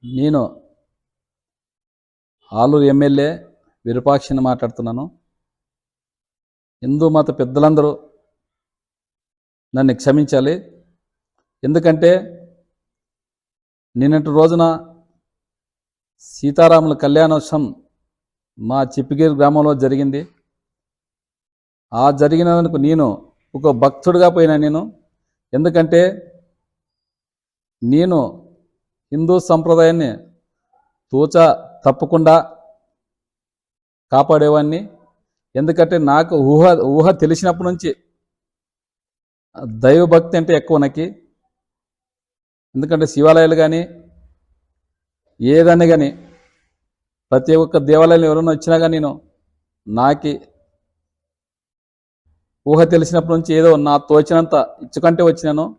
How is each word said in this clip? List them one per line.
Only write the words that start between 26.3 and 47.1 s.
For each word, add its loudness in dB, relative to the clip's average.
నేను 0
హిందూ -2
సంప్రదాయాన్ని 0
తూచా 2
తప్పకుండా 2
కాపాడేవాడిని. 0
ఎందుకంటే 0
నాకు 0
ఊహ, 4
ఊహ 2
తెలిసినప్పటి -2
నుంచి -8
దైవభక్తి 4
అంటే -2
ఎక్కువ 0
నాకు. -2
ఎందుకంటే -2
శివాలయాలు 4
కానీ 0
ఏదన్నా 4
కానీ 2